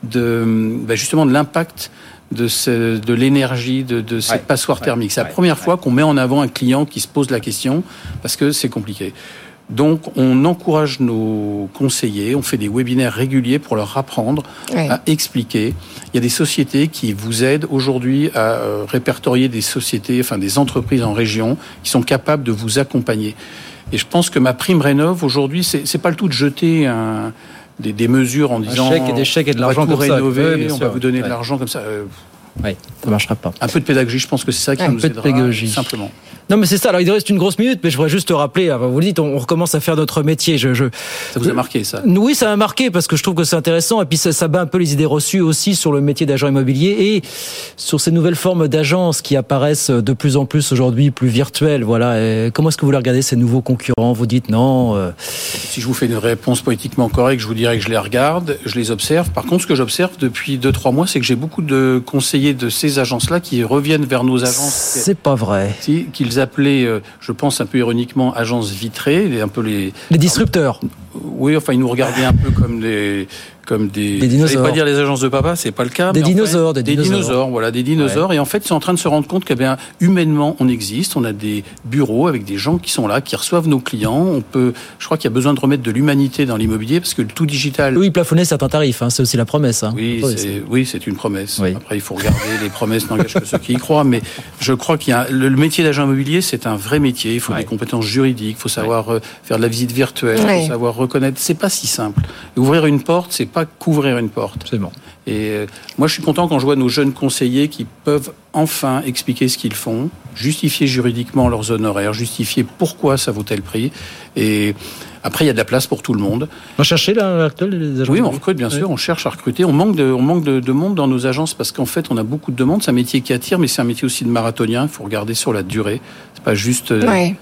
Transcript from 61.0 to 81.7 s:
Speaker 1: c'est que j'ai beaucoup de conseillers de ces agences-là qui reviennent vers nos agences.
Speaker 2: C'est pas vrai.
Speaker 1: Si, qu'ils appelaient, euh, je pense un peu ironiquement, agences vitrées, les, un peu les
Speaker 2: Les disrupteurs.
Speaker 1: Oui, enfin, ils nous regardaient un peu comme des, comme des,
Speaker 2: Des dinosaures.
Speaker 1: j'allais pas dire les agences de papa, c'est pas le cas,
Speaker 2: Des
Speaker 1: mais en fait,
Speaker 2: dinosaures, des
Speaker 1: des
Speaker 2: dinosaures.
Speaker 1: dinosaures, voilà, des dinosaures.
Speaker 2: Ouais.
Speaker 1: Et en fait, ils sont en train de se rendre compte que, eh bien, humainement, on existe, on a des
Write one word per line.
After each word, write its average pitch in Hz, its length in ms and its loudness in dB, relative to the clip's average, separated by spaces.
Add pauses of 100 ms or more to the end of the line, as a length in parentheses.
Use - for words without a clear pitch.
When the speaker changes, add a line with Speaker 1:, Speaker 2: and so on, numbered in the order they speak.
Speaker 1:
c'est 139 140 0
que 120 60 -2
j'ai 127 100 2
beaucoup 156 260 -4
de 131 420 2
conseillers 139 480 0
de 123 160 -2
ces 143 300 0
agences-là 131 420 0
qui 123 240 -2
reviennent 147 400 2
vers 127 200 0
nos 127 200 2
agences. 135 300 -2
Speaker 2:
C'est - 420 0
pas 143 180 2
vrai. 101 460 0
Speaker 1:
Si, 160 320 0
qu'ils 120 220 -2
appelaient, 135 500 2
euh, 113 140 0 (220)
je - 120 -10
pense 139 280 -2
un 117 60 -2
peu 131 120 -2
ironiquement, 123 560 0
agences 117 380 -2
vitrées, 139 560 0
les, 120 120 0
un 107 80 0
peu 101 140 -4
les 101 300 -2 (180)
Speaker 2:
Les 160 80 6
disrupteurs. 156 640 2 (440)
Speaker 1:
Oui, 131 320 0
enfin, 147 160 0
ils 127 60 4
nous 127 100 2
regardaient 123 360 0
un 127 80 4
peu 123 180 4
comme 120 300 2
des, 104 480 -2 (380)
comme 107 220 0
des, 101 300 -2
Speaker 2:
Des 127 80 2
dinosaures. 139 220 4
Speaker 1:
j'allais 135 200 2
pas - 60 2
dire 156 100 2
les 143 140 2
agences 139 220 0
de 131 80 2
papa, 139 260 2
c'est 143 160 -4
pas 123 140 -4
le 123 60 -4
cas, 180 220 0
Speaker 2:
Des 185 80 4
Speaker 1:
mais 151 40 4
en 156 40 4
fait, 185 60 4
Speaker 2:
dinosaures, 170 400 4
des 135 80 0
Speaker 1:
des 127 140 -2
Speaker 2:
dinosaures. 151 240 2
Speaker 1:
dinosaures, 131 300 0
voilà, 117 200 0
des 123 140 -2
dinosaures. 151 460 2
Speaker 2:
Ouais. 165 60 2
Speaker 1:
Et - 40 2
en 139 40 2
fait, 208 200 -2
ils - 40 -6
sont 175 60 2
en 185 60 2
train 180 140 -2
de 170 40 0
se - 80 -2
rendre 151 220 2
compte 180 160 -2
que, - 80 -2
eh 127 40 2
bien, 131 200 0 (240)
humainement, 156 580 4
on 127 80 2
existe, 113 500 -2
on 131 60 0
a 113 100 -2
des 104 300 -4 (220)